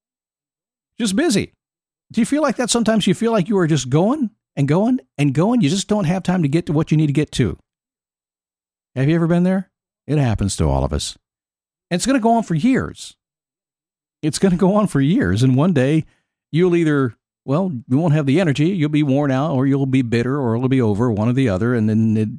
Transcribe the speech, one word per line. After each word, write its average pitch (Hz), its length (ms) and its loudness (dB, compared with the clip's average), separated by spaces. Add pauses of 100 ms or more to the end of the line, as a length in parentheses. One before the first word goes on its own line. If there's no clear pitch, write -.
(1000)
Just 214 160 -2
busy. 220 380 0 (580)
Do - 100 -2
you 233 60 2
feel 294 160 0
like 285 140 0
that 240 140 -2
sometimes? 220 360 0
You 185 80 2
feel 226 180 -2
like 196 160 0
you 208 100 0
are 175 80 2
just 135 240 -2
going 208 400 0 (260)
and 139 100 0
going 214 340 0 (160)
and 143 180 0
going. 220 260 2
You 139 100 2
just 190 180 -2
don't 208 160 0
have 180 180 -2
time 180 200 -2
to 143 60 0
get 165 180 -2
to 165 60 -4
what 156 180 0
you 165 60 2
need 156 100 2
to 143 60 0
get 147 200 -2
to. 95 260 -2 (1400)
Have 131 120 0
you 160 60 2
ever 165 120 2
been 175 180 2
there? 185 260 -2 (360)
It 151 120 0
happens 107 380 0
to 78 120 0
all 67 160 0
of 71 80 -4
us. - 240 -6 (760)
And 175 80 -2
it's 175 80 -6
gonna 262 140 2
go 226 120 2
on 233 100 2
for 175 120 -4
years. 160 600 -2 (1080)
It's - 160 -4
gonna 185 180 2
go 185 180 2
on 208 120 2
for - 140 -2
years, 135 420 0
and 131 140 2
one 170 160 2
day 147 320 0 (460)
you'll 170 260 2
either, 143 400 0 (280)
well, 175 280 -2 (160)
you 127 100 2
won't 160 160 2
have 151 120 0
the 135 140 2
energy, 156 280 0
you'll 170 200 -2
be 151 140 0
worn 143 280 0
out, 139 220 -2
or 135 140 0
you'll 139 200 0
be 131 160 0
bitter, 120 380 -2
or 117 160 0
it'll 127 120 -2
be 131 120 2
over, 110 300 0
one 107 180 0
or 123 40 0
the 131 160 0
other, 107 260 0
and 110 140 0
then 110 280 2
it, 110 120 0 (100)